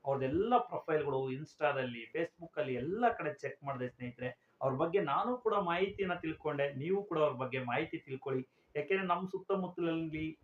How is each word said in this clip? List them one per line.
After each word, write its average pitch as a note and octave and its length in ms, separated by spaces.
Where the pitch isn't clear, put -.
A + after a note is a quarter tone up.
ಅವ್ರದ್ದೆಲ್ಲ C#3+ 540
ಪ್ರೊಫೈಲ್‌ಗಳು C#3 760
Insta-ದಲ್ಲಿ, C3 840
Facebook-ಅಲ್ಲಿ D#3+ 580
ಎಲ್ಲ F3 340
ಕಡೆ D#3 260
ಚೆಕ್ C#3 300
ಮಾಡಿದೆ B2+ 240
ಸ್ನೇಹಿತರೆ. B2 720
ಅವ್ರ C3 120
ಬಗ್ಗೆ E3 260
ನಾನು F#3 360
ಕೂಡ G#3+ 180
ಮಾಹಿತಿಯನ್ನ F#3 600
ತಿಳ್ಕೊಂಡೆ, C#3+ 600
ನೀವು F#3 300
ಕೂಡ E3 140
ಅವ್ರ D3 140
ಬಗ್ಗೆ B2+ 260
ಮಾಹಿತಿ C3 400
ತಿಳ್ಕೊಳ್ಳಿ. C3 500
ಯಾಕೆಂದ್ರೆ F#3 320
ನಮ್ F#3 200
ಸುತ್ತಮುತ್ತಲಲ್ಲಿ E3 1160